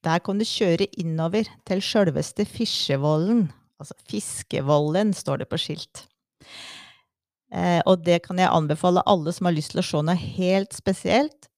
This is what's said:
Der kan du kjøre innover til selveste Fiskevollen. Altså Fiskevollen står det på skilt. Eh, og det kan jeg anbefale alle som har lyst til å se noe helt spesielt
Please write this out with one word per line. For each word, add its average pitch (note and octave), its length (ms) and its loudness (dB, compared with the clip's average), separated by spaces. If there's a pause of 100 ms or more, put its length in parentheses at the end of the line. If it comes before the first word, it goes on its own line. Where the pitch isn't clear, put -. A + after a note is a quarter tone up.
Der E3+ 160 2
kan G3+ 160 -4
du A3 80 0
kjøre E3+ 400 2 (160)
innover E3 460 -2 (180)
til F#3+ 160 -2
selveste F#3 640 0
Fiskevollen. D#3+ 1000 0 (340)
Altså - 140 -16 (120)
Fiskevollen D3+ 1080 0
står C3+ 240 -4
det B2+ 80 -8
på A#2 100 -4
skilt. - 460 -10 (1500)
Eh, F3 360 0
og F3+ 160 4
det E3+ 200 4
kan F3+ 160 -4
jeg F#3 100 4
anbefale E3+ 580 2
alle F3 240 2
som F3+ 160 -2
har E3 60 2
lyst D#3 180 -4
til - 80 0
å - 60 -2
se D3 180 -2
noe F3 140 2
helt F#3+ 580 -2
spesielt G#3+ 800 0